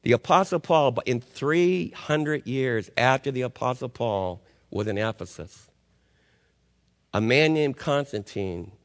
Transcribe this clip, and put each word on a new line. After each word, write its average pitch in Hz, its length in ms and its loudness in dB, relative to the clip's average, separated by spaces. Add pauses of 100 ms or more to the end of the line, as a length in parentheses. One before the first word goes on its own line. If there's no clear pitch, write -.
The 113 120 4
Apostle 180 460 2
Paul, 143 460 2
in 120 160 -2
three 175 680 0
hundred 151 540 -4
years 123 520 -2
after 131 340 2
the 127 120 -4
Apostle 127 460 -4
Paul 98 520 -2 (280)
was 104 180 -4
in 101 100 -4
Ephesus, 104 720 -8 (1400)
a 104 80 2
man 147 320 4
named 147 240 0
Constantine 98 960 -6 (120)